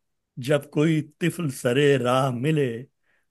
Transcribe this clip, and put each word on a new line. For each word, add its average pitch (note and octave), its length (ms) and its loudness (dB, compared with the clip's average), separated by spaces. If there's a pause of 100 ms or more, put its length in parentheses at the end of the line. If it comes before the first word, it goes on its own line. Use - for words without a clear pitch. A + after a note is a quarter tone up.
(400)
जब C#3+ 300 -2
कोई D#3 320 2
तिफल D#3+ 480 -4
सरे C3+ 480 2
राह B2+ 340 0
मिले, B2 480 -2 (520)